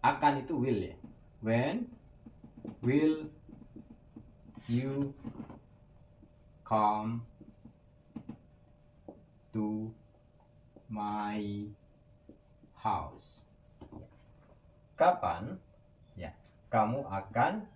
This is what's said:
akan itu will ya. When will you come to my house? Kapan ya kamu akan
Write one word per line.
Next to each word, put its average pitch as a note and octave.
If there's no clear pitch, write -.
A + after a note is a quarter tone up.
akan C#3
itu E3+
will B2
ya. F2+
When C3
will D#3
you C3+
come G#2+
to G#2+
my G#2
house? -
Kapan E3+
ya -
kamu A2
akan D#3